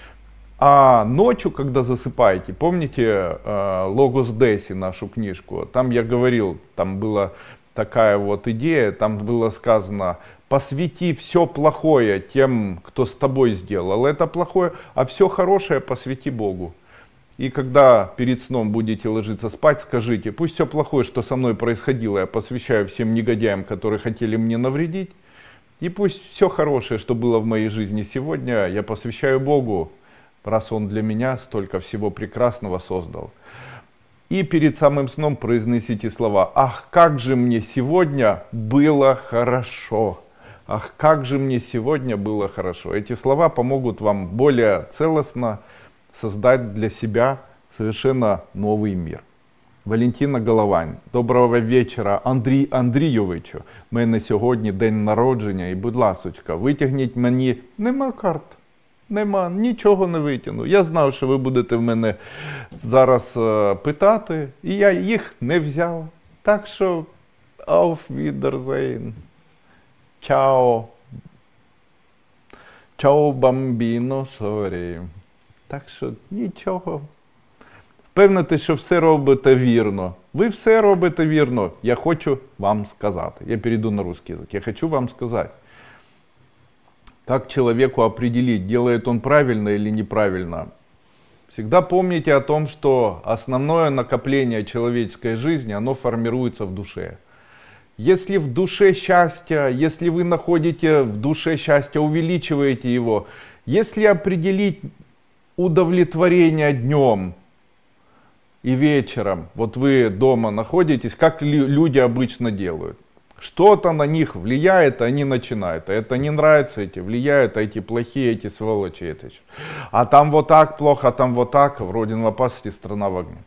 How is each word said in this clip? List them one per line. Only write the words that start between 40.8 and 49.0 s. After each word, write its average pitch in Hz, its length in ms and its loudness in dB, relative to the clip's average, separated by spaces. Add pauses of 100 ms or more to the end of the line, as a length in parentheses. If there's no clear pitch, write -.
как 151 280 2
же 135 140 -2
мне 131 200 -2
сегодня 127 580 -4
было 101 300 -4
хорошо!" 90 460 -8
Эти 104 220 -6
слова 143 340 2
помогут 127 500 -2
вам 101 280 0
более 113 640 2
целостно 131 680 -2 (540)
создать 113 600 0
для 107 160 -2
себя 117 480 -2 (400)
совершенно 110 640 -2 (120)
новый 104 420 -2
мир. 80 260 -8 (640)